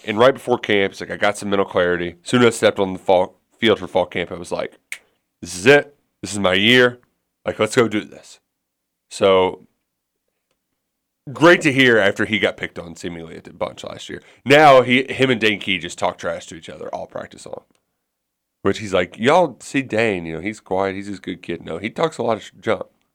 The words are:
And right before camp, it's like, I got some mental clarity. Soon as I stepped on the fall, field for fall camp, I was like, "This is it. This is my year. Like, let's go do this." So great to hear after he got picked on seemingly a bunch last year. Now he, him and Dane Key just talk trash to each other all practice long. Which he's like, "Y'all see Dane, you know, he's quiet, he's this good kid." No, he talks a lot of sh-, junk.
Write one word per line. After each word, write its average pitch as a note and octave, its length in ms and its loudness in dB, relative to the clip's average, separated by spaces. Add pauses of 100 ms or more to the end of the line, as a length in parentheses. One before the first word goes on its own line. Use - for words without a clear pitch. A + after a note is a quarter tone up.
And G#2+ 140 -4
right B2+ 160 6
before B2 240 -2
camp, G2 340 0
it's - 80 -16
like, F2 100 -12
I F#2 60 -8
got G2+ 200 0
some G#2 140 -8
mental G2 160 2
clarity. F2 560 -2
Soon B2 200 0
as A#2 40 8
I A2+ 40 6
stepped G#2+ 300 0
on F#2+ 140 -2
the F2+ 40 -10
fall, F#2 380 2 (220)
field G#2+ 200 2
for F2+ 100 -12
fall F2+ 180 0
camp, F2 260 -8
I F2 40 -12
was F2 160 -14
like, - 260 -8 (640)
"This F2+ 140 -14
is F#2 100 -4
it. C#3+ 300 4 (260)
This F#2 100 -10
is G#2 60 -6
my F#2 160 2
year. B2 460 4 (440)
Like, - 140 -6
let's G#2+ 180 -2
go A#2 120 4
do G2+ 140 -4
this." - 360 -20 (720)
So F#2+ 560 0 (1700)
great E3+ 280 4
to D#3 120 0
hear B2 260 4
after G2+ 260 0
he G#2+ 140 -2
got F#2 180 -2
picked - 220 -12
on E2+ 180 -14
seemingly E2+ 400 -12
a - 160 -20
bunch - 320 -10
last - 240 -16
year. F2 140 -16 (220)
Now C#3 380 8
he, B2+ 220 2
him B2+ 260 0
and A2+ 100 -2
Dane G#2+ 200 0
Key F#2+ 180 -4
just E2 200 -12
talk F2+ 200 -4
trash E2+ 280 -8
to E2+ 100 -16
each E2 140 -20
other - 240 -14
all F2 120 -10
practice - 400 -16
long. - 160 -16 (1000)
Which G2 160 -2
he's G#2 160 -12
like, F#2 240 -2
"Y'all C#3+ 420 0
see - 220 -6
Dane, G#2+ 440 -2
you D#2+ 100 -10
know, D#2+ 40 -10
he's G#2 180 -10
quiet, F#2+ 380 -4
he's G2+ 120 -12
this G2 120 -12
good F2+ 220 -12
kid." E2 220 -10
No, E2+ 140 -10
he G2+ 120 -8
talks D#3+ 280 -6
a A#2+ 40 -6
lot A2+ 160 -4
of F#2 40 -20
sh-, - 180 -20
junk. G2 220 -4 (320)